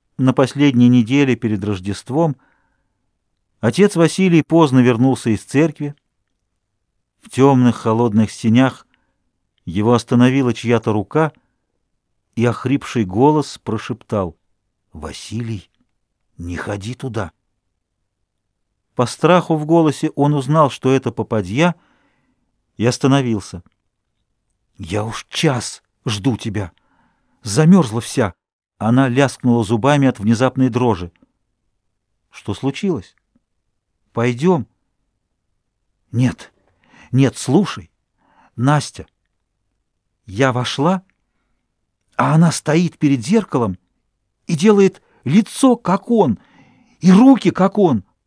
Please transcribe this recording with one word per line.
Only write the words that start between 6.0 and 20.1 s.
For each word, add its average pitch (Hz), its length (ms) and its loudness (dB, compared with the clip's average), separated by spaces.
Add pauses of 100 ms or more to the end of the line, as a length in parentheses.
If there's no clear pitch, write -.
В - 80 -20
темных 127 460 4
холодных 110 540 0
сенях 120 560 0 (760)
его 107 300 0
остановила 123 580 2
чья-то 113 400 -2
рука, 147 400 -2 (1040)
и 117 80 -2
охрипший 120 600 -4
голос 139 540 -2
прошептал: 104 800 -8 (560)
«Василий, 107 800 -12 (680)
не 85 180 -10
ходи 101 380 -10
туда». 110 380 -10 (1600)
По 123 120 -2
страху 165 500 0
в 151 100 -6
голосе 156 440 0